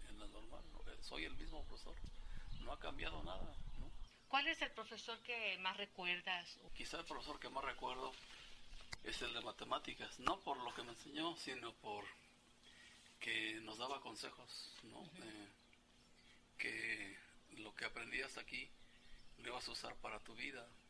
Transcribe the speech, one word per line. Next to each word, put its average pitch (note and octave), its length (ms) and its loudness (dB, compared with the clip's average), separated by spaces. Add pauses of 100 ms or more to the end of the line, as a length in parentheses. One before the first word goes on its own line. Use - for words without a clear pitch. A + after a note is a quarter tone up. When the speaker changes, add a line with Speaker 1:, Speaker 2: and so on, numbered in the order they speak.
Speaker 1:
en - 100 -4
la - 80 0
normal, - 440 -4
¿no? - 200 0
Eh, - 100 -4
soy D#3 240 2
el D#3 100 2
mismo - 300 2
profesor, - 300 -2 (680)
no - 100 2
ha D3 80 0
cambiado D#3+ 440 2
nada, - 320 2 (240)
¿no? - 120 2 (360)
Speaker 2:
¿Cuál C#4+ 200 10
es D#4+ 140 6
el C#4+ 100 4
profesor A3 520 -2
que A3 340 4
más F#3 200 4
recuerdas? F3+ 840 2 (160)
Speaker 1:
Quizá - 240 0
el D#3+ 60 -2
profesor D3 340 0
que B2 100 -2
más C3+ 140 2
recuerdo B2+ 500 2 (920)
es - 200 2
el A#2 100 2
de A#2 80 2
matemáticas, - 800 0
no - 220 6
por C#3 160 2
lo A#2+ 180 0
que A#2 80 -2
me A#2+ 80 -6
enseñó, D#3 460 -2
sino A#2+ 380 -2
por G#2 300 -2 (1120)
que A2 420 4
nos A2 180 -4
daba C3 220 0
consejos, B2+ 680 -6 (120)
¿no? A#2 160 -10
Speaker 2:
Ujú. E3+ 240 -8
Speaker 1:
Eh, G#2+ 260 -8 (1120)
que A2 640 2 (340)
lo G#2+ 180 -8
que A#2 100 2
aprendías A#2+ 520 0
aquí B2+ 320 -2 (680)
lo - 120 -4
ibas B2 180 0
a A#2+ 40 -2
usar A#2 260 -2
para A2 220 -2
tu A#2 160 -8
vida B2 320 -2 (220)